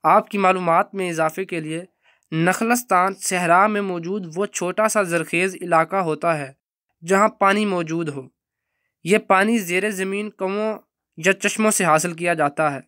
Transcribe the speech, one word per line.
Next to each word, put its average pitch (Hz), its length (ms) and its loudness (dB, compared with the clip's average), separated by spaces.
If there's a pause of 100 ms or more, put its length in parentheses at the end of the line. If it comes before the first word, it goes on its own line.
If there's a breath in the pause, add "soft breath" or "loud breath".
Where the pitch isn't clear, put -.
آپ 190 260 4
کی 208 80 -6
معلومات 185 580 0
میں 185 140 -4
اضافے 160 360 -4
کے 175 140 -8
لیے، 160 240 -8 (480)
نخلستان 185 800 0
صحرا 180 540 2
میں 208 140 -2
موجود 180 540 -6
وہ 196 100 -2
چھوٹا 185 420 -2
سا 214 160 0
زرخیز 170 580 -2
علاقہ 165 340 0
ہوتا 165 420 -2
ہے 135 160 -10 (540)
جہاں 196 200 4
پانی 202 380 2
موجود 170 440 -2
ہو۔ 135 340 -14 (640)
یہ 196 120 2
پانی 214 400 2
زیر 185 340 -2
زمین 196 380 -6
کنووں 208 480 -4 (480)
یا 190 80 4
چشموں 214 380 0
سے 196 140 0
حاصل 160 280 2
کیا 170 200 -2
جاتا 151 400 0
ہے۔ 135 140 -10